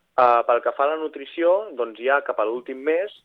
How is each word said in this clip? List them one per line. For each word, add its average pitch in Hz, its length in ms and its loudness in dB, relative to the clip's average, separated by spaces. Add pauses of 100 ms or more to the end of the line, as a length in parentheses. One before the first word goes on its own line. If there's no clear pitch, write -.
(180)
Eh, 120 280 6
pel 120 160 2
que 120 120 -2
fa 139 100 -2
a 147 80 2
la 160 60 -4
nutrició, 165 760 -2
doncs, 117 280 -6
ja 131 220 2
cap - 180 -4
a 107 60 0
l'últim 127 380 -6
mes, 165 260 -2 (160)